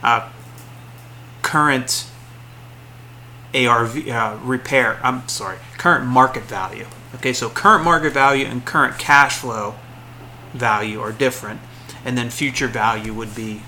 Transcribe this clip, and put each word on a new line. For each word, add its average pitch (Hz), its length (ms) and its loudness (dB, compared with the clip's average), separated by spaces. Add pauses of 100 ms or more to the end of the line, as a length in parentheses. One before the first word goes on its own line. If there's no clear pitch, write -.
uh, 117 240 2 (1120)
current 143 640 0 (1500)
A 131 140 2
R 117 180 6
V, 127 260 -6
uh, 113 320 -2
repair, 127 580 0
I'm 127 280 -2
sorry, 95 280 -8 (200)
current 170 280 2
market 123 380 2
value. 101 420 -8 (300)
Okay, 131 180 -4
so 226 160 -4
current 202 360 4
market 160 280 2
value 135 320 4
and 123 200 -6
current 135 340 0
cash 143 380 6
flow 110 380 -6 (760)
value 107 480 0
are 107 120 -6
different. 110 480 -2 (440)
And 123 120 -2
then 120 120 -4
future 131 380 -4
value 110 460 -2
would 110 220 -10
be 107 320 -10